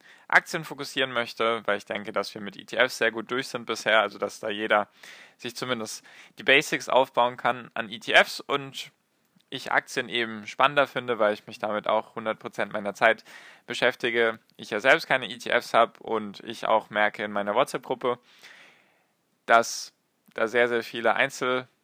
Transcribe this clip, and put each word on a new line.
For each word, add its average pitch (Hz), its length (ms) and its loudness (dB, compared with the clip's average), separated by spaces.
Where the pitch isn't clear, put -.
Aktien 175 380 0
fokussieren 135 480 -4
möchte, 117 520 -2
weil 104 120 0
ich 104 80 -14
denke, 104 260 -8
dass 101 220 -4
wir 110 80 -12
mit 101 160 -12
E - 80 -18
T - 100 -10
Fs 120 220 2
sehr 113 140 2
gut 113 200 -8
durch 131 160 -4
sind 120 180 -8
bisher, 110 360 4
also 104 160 -2
dass 101 240 -6
da 113 80 -4
jeder 107 400 2
sich 120 180 -10
zumindest 120 480 -6
die 113 40 -16
Basics 135 460 4
aufbauen 123 480 2
kann 120 380 -4
an 113 140 -6
E 117 80 -10
T 127 160 -2
Fs - 280 4
und 139 500 -6
ich - 220 -8
Aktien - 380 -2
eben 110 380 -4
spannender 139 400 2
finde, 123 320 -4
weil 107 160 4
ich - 100 -12
mich 110 140 -18
damit 107 280 -4
auch 107 280 0
hundert 110 240 -4
Prozent 104 340 -8
meiner 101 220 -6
Zeit 113 280 4
beschäftige, 120 720 0
ich - 140 -16
ja 107 80 -2
selbst 139 260 4
keine 127 240 -2
E 120 80 -10
T - 140 -8
Fs - 240 0
hab 117 260 4
und 104 380 -6
ich - 260 -8
auch 110 240 2
merke 107 340 0
in 104 80 -6
meiner 101 220 -4
WhatsApp-Gruppe, 127 640 -2
dass - 480 4
da 113 140 0
sehr, 120 220 4
sehr 117 120 0
viele 110 320 0
Einzel- 127 540 -2